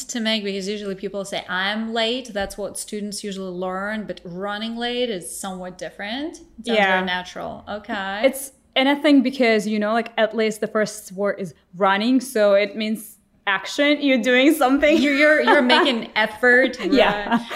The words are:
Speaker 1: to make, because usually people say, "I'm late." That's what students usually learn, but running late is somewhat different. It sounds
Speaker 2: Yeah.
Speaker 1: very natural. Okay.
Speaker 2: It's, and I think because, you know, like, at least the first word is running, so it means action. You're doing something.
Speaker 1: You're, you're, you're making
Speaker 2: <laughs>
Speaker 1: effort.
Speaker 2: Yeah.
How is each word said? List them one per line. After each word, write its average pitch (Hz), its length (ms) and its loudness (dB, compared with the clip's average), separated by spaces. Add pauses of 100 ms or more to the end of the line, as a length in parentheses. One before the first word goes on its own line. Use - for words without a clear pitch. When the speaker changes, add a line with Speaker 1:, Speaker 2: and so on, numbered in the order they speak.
Speaker 1:
to 247 120 -6
make, 220 220 -2
because 196 260 -6
usually 202 280 -6
people 196 280 -8
say, 185 240 -8
"I'm 208 440 -4
late." 233 400 -2
That's 196 260 -6
what 190 200 -8
students 208 440 -10
usually 190 300 -10
learn, 190 540 -6
but 180 180 -10
running 202 520 -8
late 240 340 -4
is 175 140 -6 (140)
somewhat 185 400 -10
different. 226 600 -10
It - 280 -18
sounds 226 120 2
Speaker 2:
Yeah. 190 160 4
Speaker 1:
very 185 120 0
natural. 180 600 -6
Okay. 208 560 -8
Speaker 2:
It's, - 280 -2 (220)
and 262 140 2
I 285 80 4
think 285 260 6
because, 226 440 2
you 214 120 -2
know, 208 140 0
like, 226 240 -2
at 214 180 2
least 220 260 0
the 214 60 -2
first 208 460 -4
word 196 260 -2
is 185 160 -10 (220)
running, 202 440 4
so 208 340 2
it 202 220 2
means 220 400 -6 (300)
action. 285 560 0
You're 262 200 4
doing 254 320 6
something. 285 440 4
Speaker 1:
You're, 277 160 2
you're, 302 280 6
you're 285 200 6
making 247 500 2
Speaker 2:
<laughs> - 40 -4
Speaker 1:
effort. 247 680 2
Speaker 2:
Yeah. 208 720 2